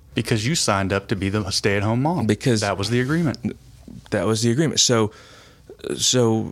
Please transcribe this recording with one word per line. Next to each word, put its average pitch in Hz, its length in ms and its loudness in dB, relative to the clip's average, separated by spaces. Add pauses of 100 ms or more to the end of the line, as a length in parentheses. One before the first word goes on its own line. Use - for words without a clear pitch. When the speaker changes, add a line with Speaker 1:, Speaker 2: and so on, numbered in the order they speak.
(140)
Speaker 1:
Because 117 320 0
you 156 80 0
signed 98 380 0
up 98 160 -2
to 110 80 -2
be 98 140 -2
the 101 200 -2
stay-at-home 104 520 0
mom. 147 240 -2
Speaker 2:
Because 107 340 2
Speaker 1:
That 101 160 0
was 98 140 -4
the 120 100 0
agreement. 151 560 -2 (540)
Speaker 2:
That 98 160 0
was 110 160 0
the 117 80 4
agreement. 139 300 0
So, 113 300 2 (880)
so 113 540 2